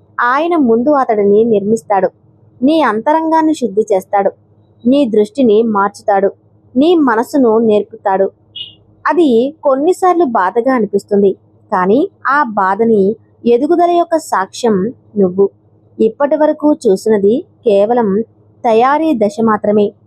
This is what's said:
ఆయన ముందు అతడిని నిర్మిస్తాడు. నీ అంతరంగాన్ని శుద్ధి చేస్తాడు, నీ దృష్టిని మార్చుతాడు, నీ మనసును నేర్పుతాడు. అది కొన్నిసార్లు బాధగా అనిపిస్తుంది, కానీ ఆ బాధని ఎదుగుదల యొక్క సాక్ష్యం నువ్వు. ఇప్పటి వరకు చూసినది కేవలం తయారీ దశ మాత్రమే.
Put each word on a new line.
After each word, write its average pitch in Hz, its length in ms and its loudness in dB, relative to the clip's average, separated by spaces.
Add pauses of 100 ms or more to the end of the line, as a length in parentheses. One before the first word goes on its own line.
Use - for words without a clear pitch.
(180)
ఆయన 277 360 -2 (140)
ముందు 240 220 0
అతడిని 214 540 2
నిర్మిస్తాడు. 202 640 -2 (520)
నీ 294 200 2
అంతరంగాన్ని 311 760 0
శుద్ధి 214 380 -2
చేస్తాడు, 196 380 -2 (540)
నీ 269 160 2 (140)
దృష్టిని 208 420 2 (200)
మార్చుతాడు, 196 540 -2 (440)
నీ 285 160 2 (180)
మనసును 240 500 0
నేర్పుతాడు. 208 680 0 (760)
అది 311 240 2 (340)
కొన్నిసార్లు 339 640 0 (120)
బాధగా 226 360 -2
అనిపిస్తుంది, 202 580 0 (400)
కానీ 196 280 2 (280)
ఆ 277 100 0 (220)
బాధని 202 420 0 (440)
ఎదుగుదల 302 440 2
యొక్క 339 280 0
సాక్ష్యం 208 580 -4 (420)
నువ్వు. 190 260 0 (540)
ఇప్పటి 269 380 0
వరకు 302 320 0 (160)
చూసినది 208 500 0 (300)
కేవలం 214 440 0 (560)
తయారీ 262 460 2 (120)
దశ 202 220 -2
మాత్రమే. 214 420 0 (200)